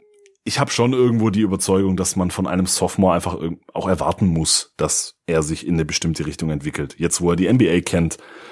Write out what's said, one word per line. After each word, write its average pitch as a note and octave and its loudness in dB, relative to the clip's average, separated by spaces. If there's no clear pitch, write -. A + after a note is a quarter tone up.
ich A2 -2
hab C3+ 0
schon A#2+ 2
irgendwo A#2 4
die G2+ 2
Überzeugung, F#2+ 2
dass F#2 -2
man F#2 0
von F#2+ -4
einem F#2 0
Sophomore F#2 2
einfach F2 -2
irg-, E2 -6
auch F#2 -6
erwarten F2+ 0
muss, E2 0
dass - -4
er D#2+ 2
sich D#2 -6
in F2 0
eine E2 2
bestimmte D#2 -4
Richtung D2+ -6
entwickelt. D2 -6
Jetzt, E2 -2
wo F2 2
er E2+ 2
die F2 2
N A#2+ 4
B G#2+ 6
A F2 2
kennt, E2 0